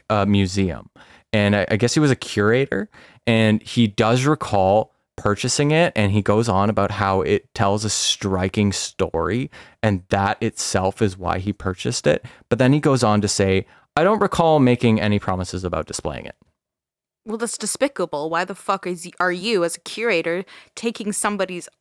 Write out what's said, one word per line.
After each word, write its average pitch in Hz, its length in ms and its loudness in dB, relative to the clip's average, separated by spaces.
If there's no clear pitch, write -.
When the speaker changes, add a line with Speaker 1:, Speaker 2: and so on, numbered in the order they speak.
Speaker 1:
uh, 104 160 2
museum. 95 640 0
And 104 240 4
I, 95 140 2
I - 40 2
guess 117 180 2
he 160 60 2
was 151 120 4
a 120 40 0
curator. 127 760 0
And 110 360 4
he 117 240 2
does 113 380 2
recall 104 680 2
purchasing 127 540 0
it. 160 260 2
And 104 160 2
he 104 80 2
goes 107 260 2
on 98 220 2
about 101 220 0
how 98 300 0
it 85 320 -2
tells 101 300 0
a 107 60 -4
striking 98 840 -2
story. 92 760 -4
And 101 280 0
that - 340 0
itself 98 580 -2
is 95 160 0
why 87 220 -4
he 101 120 -4
purchased - 560 -6
it. - 160 0
But 113 100 2
then 127 120 4
he 151 80 4
goes 135 240 2
on 107 180 4
to 104 60 2
say, 95 380 2
"I 156 80 4
don't 208 160 2
recall 165 380 4
making 123 420 4
any 104 180 2
promises 92 460 -4
about 80 220 -4
displaying - 380 -8
it." - 100 -18
Speaker 2:
Well, 220 120 -8
that's 220 200 -6
despicable. 170 720 -4
Why 165 160 -2
the 190 100 -10
fuck 196 320 -6
is, 175 220 -8
are 180 140 0
you, 180 320 -2
as 165 100 -4
a - 60 -14
curator, 185 640 -4
taking 226 360 -6
somebody's 190 560 -4